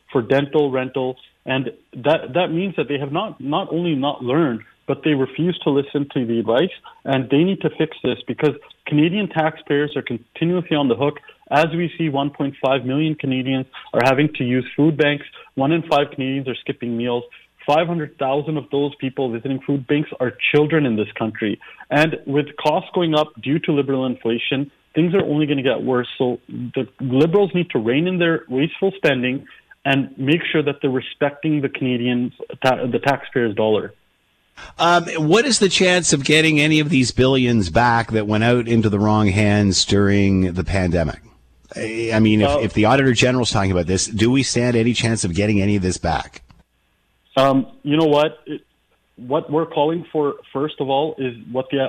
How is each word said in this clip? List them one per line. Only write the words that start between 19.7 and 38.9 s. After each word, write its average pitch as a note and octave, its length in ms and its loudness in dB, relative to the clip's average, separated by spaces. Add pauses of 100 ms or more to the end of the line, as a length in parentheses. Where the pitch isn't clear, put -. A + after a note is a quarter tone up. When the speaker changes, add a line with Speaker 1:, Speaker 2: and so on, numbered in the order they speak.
Speaker 1:
banks D3 220 0 (100)
are B2 140 -2 (200)
children D3 320 4
in A2+ 120 0
this G#2 200 -2
country. G#2+ 440 -4 (280)
And D3+ 360 0
with C#3 220 0 (100)
costs D#3+ 360 0
going E3 220 0
up D3+ 140 2 (120)
due C#3+ 180 0
to - 120 -2
Liberal C3+ 340 0
inflation, B2 640 -2 (220)
things E3 200 2
are E3 100 2
only D3+ 220 0
gonna C#3 180 0
get B2 200 0
worse. B2 340 0
So B2 320 -2
the B2 400 -8 (100)
Liberals D#3+ 540 2
need F3 160 0
to C3 100 -2
rein C3 280 0
in F#3 100 -2
their E3+ 320 0
wasteful D#3+ 480 -2
spending C3 480 -2 (400)
and C#3 320 -2
make D3 240 0 (100)
sure D#3 120 0
that C#3 180 -4
they're C#3 100 0
respecting D3+ 680 -2
the C3+ 80 -2
Canadians, B2 640 -2 (320)
ta-, B2+ 220 0
the A#2 120 -2
taxpayers' B2 560 -2
dollar. G#2+ 380 0 (840)
Speaker 2:
Um, E3+ 280 2 (100)
what D#3+ 300 4
is B3 120 0
the G3 120 4
chance F3+ 440 2
of C#3 100 0
getting D#3 360 4
any D3+ 220 4
of D3 80 -2
these C3 200 4
billions B2 640 2
back A#2 400 2
that G#2+ 160 0
went G#2+ 160 2
out A#2+ 240 2
into A2+ 220 4
the G2+ 100 2